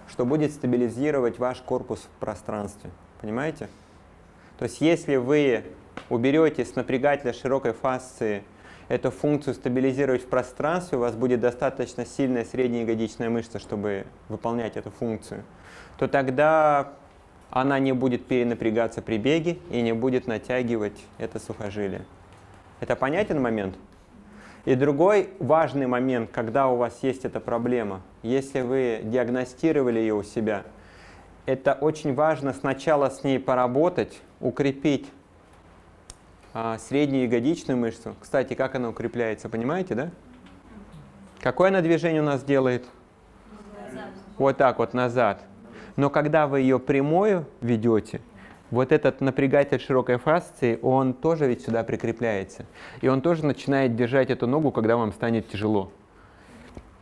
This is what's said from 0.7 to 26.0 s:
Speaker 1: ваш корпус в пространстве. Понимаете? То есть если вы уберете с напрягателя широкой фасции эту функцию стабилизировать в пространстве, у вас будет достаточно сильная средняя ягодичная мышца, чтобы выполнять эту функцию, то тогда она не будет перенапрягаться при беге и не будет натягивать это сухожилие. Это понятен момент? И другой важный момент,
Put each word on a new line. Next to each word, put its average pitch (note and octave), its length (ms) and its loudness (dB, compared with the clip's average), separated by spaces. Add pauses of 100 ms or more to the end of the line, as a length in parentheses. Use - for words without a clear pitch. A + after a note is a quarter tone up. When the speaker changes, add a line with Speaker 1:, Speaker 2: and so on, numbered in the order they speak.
Speaker 1:
ваш B2 220 -2
корпус B2 400 -6
в - 200 -20
пространстве. G#2 720 -8 (280)
Понимаете? A#2 480 -6 (880)
То B2 80 -4
есть - 140 -10
если D#3 380 2
вы C3 460 2 (460)
уберете C#3 540 2
с - 120 -10
напрягателя C3 580 0
широкой B2+ 400 -2
фасции A#2 680 -4 (440)
эту B2+ 240 0
функцию C#3+ 440 -2
стабилизировать C3 680 0
в - 40 -16
пространстве, C#3+ 680 -2
у A#2+ 40 -2
вас A#2+ 140 -2
будет B2 260 2
достаточно B2 640 -2
сильная B2+ 400 -2
средняя A#2+ 380 -2
ягодичная A2+ 460 -2
мышца, A2+ 300 -4
чтобы G2+ 460 -4 (240)
выполнять A#2 480 -4
эту G#2+ 140 -10
функцию, G#2 520 -8 (540)
то C3+ 100 0
тогда C#3+ 840 2 (560)
она C3+ 300 0
не C3+ 140 2
будет B2 320 0
перенапрягаться A#2 760 0
при A2 160 -2
беге D#3+ 400 0 (120)
и A#2+ 120 -2
не A2+ 120 2
будет B2+ 340 0
натягивать A2+ 720 -2 (180)
это A2 220 -8
сухожилие. G2+ 680 -6 (720)
Это B2 160 -2
понятен D#3 460 0
момент? G#2+ 340 0 (880)
И C3+ 80 4
другой D#3 560 4 (100)
важный C#3 460 2
момент, B2 460 0